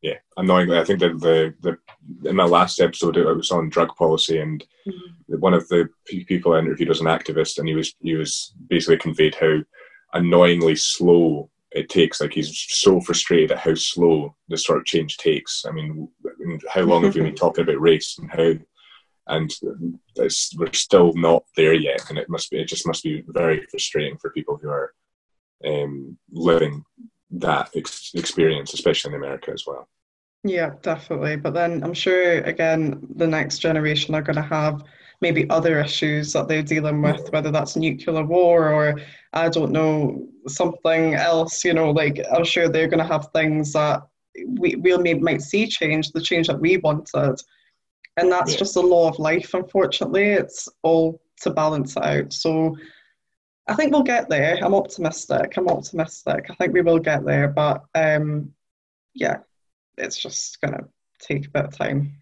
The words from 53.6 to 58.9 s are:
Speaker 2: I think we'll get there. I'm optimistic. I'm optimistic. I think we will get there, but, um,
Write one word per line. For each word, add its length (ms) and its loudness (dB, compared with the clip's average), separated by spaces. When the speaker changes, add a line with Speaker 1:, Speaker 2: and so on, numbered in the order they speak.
Speaker 2:
I 60 -2
think 180 2
we'll 120 4
get 260 0
there. 320 2
I'm 140 2
optimistic. 840 -2
I'm 100 -2
optimistic. 840 -4
I 40 -14
think 200 -4
we 80 4
will 180 4
get 260 -2
there, 240 2
but, 340 -2
um, 580 0